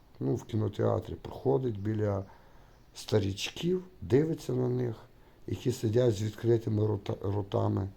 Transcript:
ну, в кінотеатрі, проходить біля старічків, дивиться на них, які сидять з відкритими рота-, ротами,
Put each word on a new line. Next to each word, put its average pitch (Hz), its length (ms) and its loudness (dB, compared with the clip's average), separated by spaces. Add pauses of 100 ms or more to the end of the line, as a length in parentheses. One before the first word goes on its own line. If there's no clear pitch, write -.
(200)
ну, 131 140 0
в 113 100 -6
кінотеатрі, 107 680 -2
проходить 127 680 -2
біля 104 440 0 (720)
старічків, 120 880 0 (160)
дивиться 143 520 2
на 127 160 0
них, 123 280 -2 (500)
які 117 260 -2
сидять 117 420 4
з 98 80 -2
відкритими 110 640 2
рота-, 104 480 -2
ротами, 104 640 0